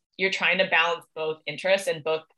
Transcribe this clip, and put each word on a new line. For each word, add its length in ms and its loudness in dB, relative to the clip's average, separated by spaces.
you're 120 0
trying 300 0
to 80 2
balance 360 2
both 320 -4
interests 400 0
and 160 -2
both 180 0